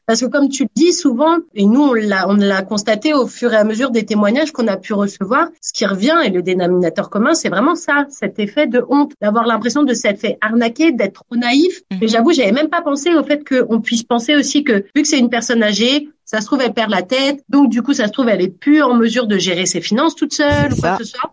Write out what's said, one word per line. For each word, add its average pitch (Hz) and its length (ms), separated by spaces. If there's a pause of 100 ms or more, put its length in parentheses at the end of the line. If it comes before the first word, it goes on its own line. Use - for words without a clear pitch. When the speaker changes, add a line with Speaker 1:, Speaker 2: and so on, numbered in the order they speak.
Speaker 1:
Parce 226 140
que 254 60
comme 277 220
tu 277 160
le 208 120
dis 339 160
souvent, 302 440 (180)
et 202 120
nous 247 160
on 269 120
l'a, 202 340
on 202 80
l'a 196 260
constaté 214 520
au 254 120
fur 240 260
et 220 40
à 214 80
mesure 220 260
des 226 140
témoignages 220 480
qu'on 226 160
a 190 80
pu 190 160
recevoir, 202 560 (120)
ce - 120
qui - 140
revient 202 380
et 202 60
le 180 120
dénominateur 180 640
commun, 247 240
c'est 269 160
vraiment 240 260
ça, 285 360
cet - 280
effet 214 280
de 240 240
honte, 285 220 (100)
d'avoir 220 240
l'impression 233 360
de 262 120
s'être 202 260
fait 202 200
arnaquer, 233 520
d'être 208 320
trop 233 120
naïf. 269 540
Speaker 2:
Mhm. 190 100
Speaker 1:
Mais 220 80
j'avoue, 233 240
j'avais 226 200
même 302 160
pas 339 140
pensé 302 320
au 302 80
fait 294 260
qu'on 240 320
puisse 226 220
penser 240 320
aussi 285 300
que, 202 200 (100)
vu 302 80
que 302 60
c'est 294 100
une 240 120
personne 233 320
âgée, 240 460 (160)
ça 220 160
se 214 60
trouve, 269 140
elle 233 120
perd 220 180
la 185 120
tête, 269 460
donc 277 220
du 226 120
coup, 285 100
ça 226 140
se 208 60
trouve, 247 160
elle 180 140
est 185 60
plus 294 340
en 247 120
mesure 233 320
de 202 120
gérer 180 280
ses 175 140
finances 294 340
toute - 180
seule 294 380
Speaker 2:
C'est - 80
Speaker 1:
ou - 20
quoi 175 100
Speaker 2:
ça. 196 60
Speaker 1:
que 233 80
ce - 80
soit. 262 200